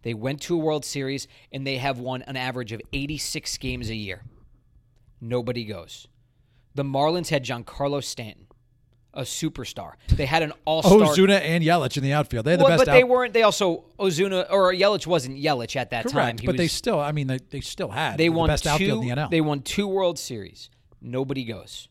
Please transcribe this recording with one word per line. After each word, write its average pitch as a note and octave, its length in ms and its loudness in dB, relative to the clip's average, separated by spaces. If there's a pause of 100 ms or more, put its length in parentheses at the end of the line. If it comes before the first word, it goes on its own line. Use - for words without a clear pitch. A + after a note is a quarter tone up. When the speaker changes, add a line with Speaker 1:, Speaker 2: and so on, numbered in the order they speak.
Speaker 1:
They A#2 120 -6
went C3 280 -6
to F3 120 -4
a E3+ 40 0
World D#3 260 -2
Series, C3+ 420 -6 (260)
and C3+ 140 -8
they C3+ 120 -4
have C3 200 -4
won B2+ 240 -8
an C3+ 140 -12
average B2+ 360 -6
of A2+ 80 -10 (120)
eighty-six C#3+ 680 -8
games B2 320 -6
a A2+ 40 -6
year. G2+ 280 -10 (960)
Nobody A#2+ 440 -4
goes. F#2 440 -14 (680)
The C#3 100 -4
Marlins D3 440 0
had C#3 160 -2
Giancarlo C3 580 -6
Stanton, G#2+ 440 -14 (680)
a C3+ 100 -10
superstar. B2+ 720 -8 (140)
They - 180 2
had D#3+ 160 2
an D3+ 100 -4 (120)
all-star. D#3+ 340 8
Speaker 2:
Ozuna F#3+ 420 6
and E3 240 0
Yelich D#3 320 2
in C#3 60 -2
the C#3 100 0
outfield. A#2+ 340 0
They D#3 60 4
had F3 80 4
the C4+ 40 8
Speaker 1:
Well, E3+ 140 6
Speaker 2:
best C4 80 8
Speaker 1:
but - 60 2
they B3+ 100 10
Speaker 2:
out- B3 60 2
Speaker 1:
weren't. B3 260 2
They A#3 80 4
also, G3 420 2 (140)
Ozuna, F#3+ 520 0
or F#3 220 4
Yelich F#3+ 340 2
wasn't C3+ 320 0
Yelich C#3 380 -2
at B2 140 -4
that A#2 140 -4
Speaker 2:
Correct, B2 100 -4
Speaker 1:
time. B2 240 0
He A2+ 80 -6
Speaker 2:
but F3 100 0
they E3+ 80 2
Speaker 1:
was E3 80 -2
Speaker 2:
still, F#3 280 -2
I C#3+ 120 -4
mean, D3 140 -2
they, C3 120 -4 (120)
they C#3 100 -10
still - 300 -10
had C#3 280 -4
Speaker 1:
They E3 100 4
Speaker 2:
the E3 60 2
Speaker 1:
won E3 140 2
Speaker 2:
best D3+ 200 0
outfield D#3 300 0
Speaker 1:
two, - 40 -4
Speaker 2:
in B2+ 40 -4
the B2 60 -4
N B2+ 60 -4
L. D3 100 -4
Speaker 1:
they E3 120 2
won D3 220 -2
two G3+ 260 -4
World F#3+ 300 -2
Series. - 520 -14 (320)
Nobody C3 420 -6
goes. - 460 -14